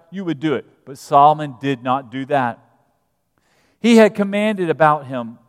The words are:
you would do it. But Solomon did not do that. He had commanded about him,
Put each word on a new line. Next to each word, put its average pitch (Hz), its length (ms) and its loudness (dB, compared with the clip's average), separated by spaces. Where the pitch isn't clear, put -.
you 190 140 -12
would 151 140 -6
do 151 140 -2
it. 107 140 -8
But 135 140 -20
Solomon 147 600 2
did 139 220 -6
not 127 300 -4
do 131 140 -10
that. 127 340 -4
He 233 160 4
had 214 180 6
commanded 202 560 -4
about 151 380 0
him, 120 420 -10